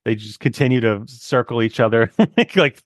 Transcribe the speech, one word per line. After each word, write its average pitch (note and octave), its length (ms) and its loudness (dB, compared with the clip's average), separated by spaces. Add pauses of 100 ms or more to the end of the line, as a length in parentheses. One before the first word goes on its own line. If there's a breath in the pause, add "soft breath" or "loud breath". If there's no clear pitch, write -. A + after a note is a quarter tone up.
they A2+ 100 -2
just G#2+ 240 -14
continue B2+ 420 0
to A2 260 0
circle A#2+ 560 -4
each A2+ 160 -4
other, A2+ 380 2
<laughs> - 380 0
like, D#3+ 300 0